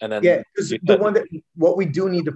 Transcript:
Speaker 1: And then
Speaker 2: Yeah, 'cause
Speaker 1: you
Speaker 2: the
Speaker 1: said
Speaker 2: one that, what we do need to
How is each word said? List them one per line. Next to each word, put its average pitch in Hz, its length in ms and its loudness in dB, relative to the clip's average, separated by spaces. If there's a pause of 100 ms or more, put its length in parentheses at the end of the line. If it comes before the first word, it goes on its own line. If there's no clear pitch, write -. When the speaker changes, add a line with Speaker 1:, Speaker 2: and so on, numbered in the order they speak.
Speaker 1:
And 110 100 -8
then 107 140 -4
Speaker 2:
Yeah, 175 180 2 (140)
'cause 202 160 -4
Speaker 1:
you 220 100 -4
Speaker 2:
the 190 120 4
Speaker 1:
said 185 60 4
Speaker 2:
one 208 140 0
that, 180 120 0 (280)
what 175 220 2
we 196 100 0
do 165 220 -2
need 175 160 -2
to 147 120 -4